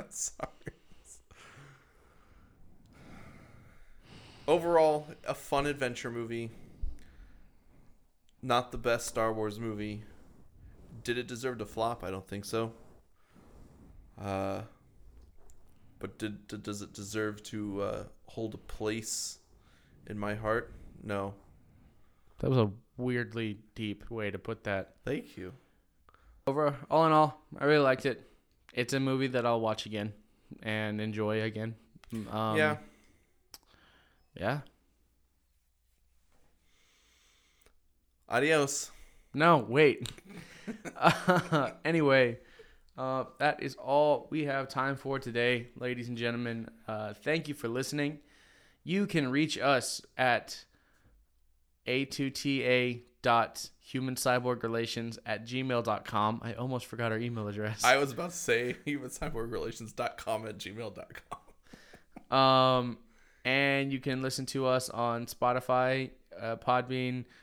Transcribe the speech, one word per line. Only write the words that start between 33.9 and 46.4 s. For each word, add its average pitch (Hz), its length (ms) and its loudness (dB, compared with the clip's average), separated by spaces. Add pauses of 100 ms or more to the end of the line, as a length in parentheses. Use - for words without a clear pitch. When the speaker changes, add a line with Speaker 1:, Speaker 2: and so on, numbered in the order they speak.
Speaker 2:
Yeah. 123 220 -2 (3750)
Speaker 1:
Adios. 143 640 2 (440)
Speaker 2:
No, 160 240 6 (100)
wait. 135 480 4
<laughs> - 40 -20 (760)
Uh, 160 760 4 (140)
anyway, 135 520 6 (640)
uh, 131 240 -2 (160)
that 147 240 2
is 131 140 -6
all 143 540 2
we 151 160 -2
have 135 220 -2
time 135 280 -2
for 135 240 -4
today, 120 560 0
ladies 123 320 -6
and 120 100 -6
gentlemen. 117 500 -4 (200)